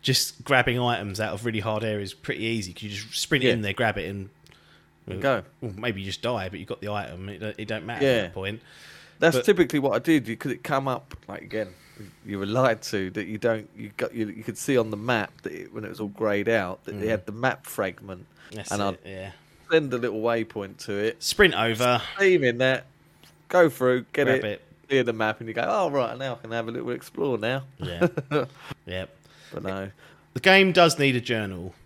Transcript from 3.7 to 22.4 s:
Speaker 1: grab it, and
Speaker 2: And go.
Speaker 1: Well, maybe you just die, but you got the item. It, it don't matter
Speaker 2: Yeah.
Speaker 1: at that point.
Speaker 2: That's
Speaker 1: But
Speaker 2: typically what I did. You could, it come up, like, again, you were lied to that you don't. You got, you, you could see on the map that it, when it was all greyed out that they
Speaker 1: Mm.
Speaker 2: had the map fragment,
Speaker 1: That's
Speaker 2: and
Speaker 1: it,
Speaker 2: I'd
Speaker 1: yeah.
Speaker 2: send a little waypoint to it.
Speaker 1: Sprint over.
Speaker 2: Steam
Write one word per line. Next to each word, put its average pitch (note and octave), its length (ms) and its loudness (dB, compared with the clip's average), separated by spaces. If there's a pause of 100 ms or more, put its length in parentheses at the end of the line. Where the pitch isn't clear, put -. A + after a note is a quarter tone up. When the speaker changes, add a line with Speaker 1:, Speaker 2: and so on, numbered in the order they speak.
Speaker 1:
grab G#2+ 240 0
it, F2 120 -4
and G2 200 -10 (800)
Speaker 2:
And F#2+ 140 -8
go. A#2+ 220 0 (180)
Speaker 1:
Well, A2+ 160 -8
maybe G#2+ 240 -4
you F#2+ 60 -8
just F#2+ 140 -8
die, A2+ 280 -4
but F#2+ 100 -10
you F#2 60 -10
got - 160 -10
the G2+ 100 -8
item. F#2 380 -8
It, G#2 280 -10
it G#2+ 120 -10
don't G#2+ 160 -8
matter A2+ 180 -4
Speaker 2:
Yeah. C#3 80 4
Speaker 1:
at A#2 120 2
that E2+ 100 -8
point. G2 280 -6 (580)
Speaker 2:
That's D#3 180 6
Speaker 1:
But B2 80 0
Speaker 2:
typically E3+ 340 4
what C3+ 140 2
I A2+ 60 2
did. D3 280 4
You A2+ 80 -4
could, C3+ 160 -6
it - 120 -6
come C3+ 260 -2
up, - 260 -6 (140)
like, F#2+ 120 -12
again, G#2 280 -6 (560)
you G2+ 140 -6
were G2 80 -2
lied A#2 340 2
to F#2+ 300 -4
that F#2 160 -6
you G#2+ 100 -8
don't. A2 400 0
You G#2+ 180 -14
got, - 200 -4
you, A2 140 -2
you A2 140 -12
could A2 140 -8
see - 180 -2
on A2 140 4
the G#2+ 80 -6
map A2 340 0 (120)
that F#2+ 100 -6
it, F2+ 180 -14
when A2 140 -10
it F#2+ 40 -10
was F2+ 100 -12
all G#2+ 80 -4
greyed G2+ 420 0
out G2 360 0
that - 140 -10
they G#2 60 -4
Speaker 1:
Mm. A2 40 0
Speaker 2:
had A2 180 -2
the G#2+ 40 -10
map A#2 360 -2
fragment, F#2 580 -6 (260)
Speaker 1:
That's G#2 200 -10
Speaker 2:
and G2+ 100 -2
Speaker 1:
it, G2+ 40 0
Speaker 2:
I'd G2 200 -2
Speaker 1:
yeah. F#2+ 260 -12 (380)
Speaker 2:
send D#3 240 2
a B2 60 -2
little A2 200 -2
waypoint A2 680 -2
to G#2+ 80 -6
it. G#2 280 -2
Speaker 1:
Sprint - 320 4
over. A#2 480 2 (140)
Speaker 2:
Steam F#3 280 4